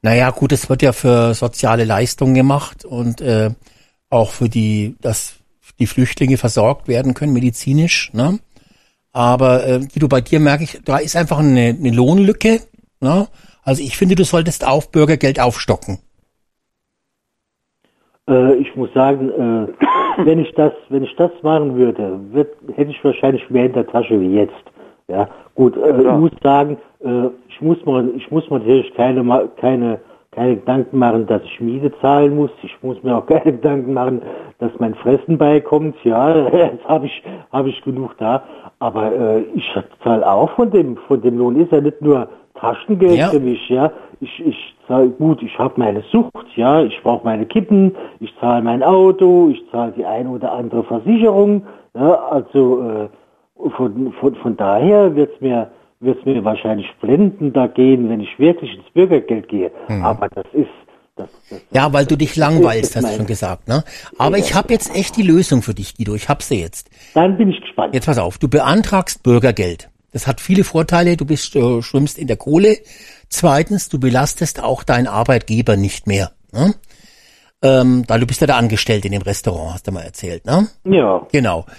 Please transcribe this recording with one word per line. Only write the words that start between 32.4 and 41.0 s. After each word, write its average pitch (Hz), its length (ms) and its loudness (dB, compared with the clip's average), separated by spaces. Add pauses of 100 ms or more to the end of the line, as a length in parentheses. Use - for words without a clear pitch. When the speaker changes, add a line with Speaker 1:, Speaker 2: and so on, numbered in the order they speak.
Speaker 2:
Ich - 180 -16
muss 127 220 -8
mir 127 160 -2
auch 110 80 -6
<laughs> - 0 -
keine 160 260 2
Gedanken 135 400 -2
machen, 127 300 -2 (380)
dass 117 180 -4
mein 113 160 -4
Fressen 139 420 0
beikommt. 151 580 2 (100)
Ja, 135 440 2
<laughs> - 80 0
jetzt 160 300 0
hab 151 180 0
ich, - 180 -10 (300)
hab 135 140 -2
ich 131 160 -8
genug 131 360 -8
da. 120 260 -2 (340)
Aber, 110 360 -4
äh, 110 260 0 (140)
ich - 100 -4 (380)
zahle 113 240 2
auch 101 260 2
von 233 180 0
dem, 160 260 2 (100)